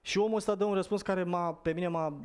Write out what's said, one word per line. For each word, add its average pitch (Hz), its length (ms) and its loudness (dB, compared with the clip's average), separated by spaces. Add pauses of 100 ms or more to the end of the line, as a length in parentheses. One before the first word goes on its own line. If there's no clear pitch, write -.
Și - 160 -2
omul 214 200 2
ăsta 208 180 0
dă 196 100 2
un 208 80 0
răspuns 196 280 0
care 185 220 0
m-a, 175 300 0
pe 165 200 -2
mine 175 140 0
m-a 160 220 0 (160)